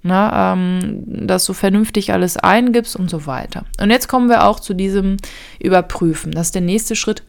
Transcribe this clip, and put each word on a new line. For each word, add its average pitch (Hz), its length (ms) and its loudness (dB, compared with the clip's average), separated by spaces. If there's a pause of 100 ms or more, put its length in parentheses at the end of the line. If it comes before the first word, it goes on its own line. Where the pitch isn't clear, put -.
Na, 190 500 2
ähm, 185 540 -2
dass - 400 -2
du 190 80 -4
vernünftig 202 580 0
alles 180 240 0
eingibst 240 580 2
und 185 140 -4
so 156 180 -6
weiter. - 380 -8 (160)
Und 202 100 4
jetzt 247 160 4
kommen 247 220 2
wir 233 180 6
auch 214 140 2
zu - 140 -6
diesem 190 420 0 (420)
Überprüfen. 175 760 0
Das 165 160 -2
ist - 60 -8
der 185 80 -2
nächste 202 320 -2
Schritt, - 340 -4